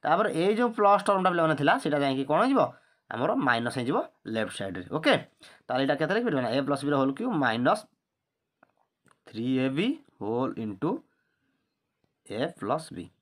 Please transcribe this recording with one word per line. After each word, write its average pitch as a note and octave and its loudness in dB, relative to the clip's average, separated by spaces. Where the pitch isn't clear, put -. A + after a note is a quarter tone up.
ତାପରେ F3+ 2
ଏଇ G3 2
ଯେଉଁ A#3+ 2
ପ୍ଲସ୍ G3+ 6
ଟର୍ମଟା F#3 4
ପିଲାମାନେ D#3+ 2
ଥିଲା, D#3 4
ସେଇଟା D3 0
ଯାଇକି C3+ 0
କ'ଣ D#3+ 4
ହେଇଯିବ? C4 4
ଆମର C3 -2
ମାଇନସ୍ A#2 0
ହେଇଯିବ C3 -2
ଲେଫ୍ଟ A2 -4
ସାଇଡ଼୍‌ରେ। F#2 -8
ଓକେ, E3 2
ତାହେଲେ B2+ 0
ଏଇଟା C3+ 2
କେତେ D#3 0
ଲେଖିପାରିବା G#3 0
ନା, G#2+ -2
ଏ C#3 2
ପ୍ଲସ୍ C#3 -2
ବିର D3 0
ହୋଲ୍ C3+ 2
କ୍ୟୁବ୍ A#3 -4
ମାଇନସ୍ B2 0
ଥ୍ରୀ A2 -6
ଏ C3+ 0
ବି G3 0
ହୋଲ୍ A#2 -2
ଇଣ୍ଟୁ G#2+ -4
ଏ G#2 -6
ପ୍ଲସ୍ C#3 -4
ବି। F2 -10